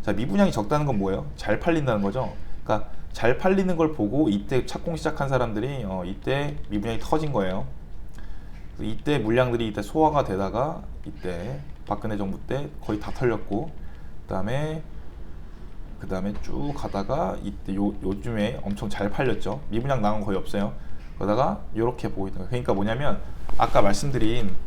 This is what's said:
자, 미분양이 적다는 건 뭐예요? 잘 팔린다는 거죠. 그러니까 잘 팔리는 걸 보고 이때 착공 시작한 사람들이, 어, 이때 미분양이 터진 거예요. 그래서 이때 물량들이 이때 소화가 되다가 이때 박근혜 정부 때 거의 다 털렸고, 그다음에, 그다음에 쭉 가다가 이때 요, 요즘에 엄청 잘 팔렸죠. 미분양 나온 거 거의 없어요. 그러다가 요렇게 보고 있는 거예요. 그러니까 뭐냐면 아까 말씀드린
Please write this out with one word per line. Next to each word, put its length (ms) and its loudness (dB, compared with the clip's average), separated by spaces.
자, 100 -2
미분양이 400 4
적다는 340 0
건 120 0
뭐예요? 280 0
잘 220 0
팔린다는 440 2
거죠. 320 -2
그러니까 280 0
잘 260 2
팔리는 380 2
걸 180 4
보고 340 2
이때 380 0
착공 300 -4
시작한 320 -2
사람들이, 580 -2
어, 180 -4
이때 520 -2
미분양이 320 -2
터진 320 0
거예요. 340 0
그래서 160 -4
이때 260 0
물량들이 500 2
이때 140 -4
소화가 420 2
되다가 580 -2
이때 540 -6
박근혜 300 -4
정부 300 -4
때 220 -4
거의 200 -4
다 120 -6
털렸고, 600 -2
그다음에, 600 -2
그다음에 420 -4
쭉 340 -2
가다가 680 -2
이때 320 -6
요, 280 0
요즘에 600 -2
엄청 280 -4
잘 200 0
팔렸죠. 500 0
미분양 320 0
나온 180 2
거 60 -2
거의 120 0
없어요. 360 0
그러다가 460 0
요렇게 340 0
보고 160 -2
있는 120 -2
거예요. 120 -2
그러니까 240 0
뭐냐면 460 4
아까 240 8
말씀드린 760 8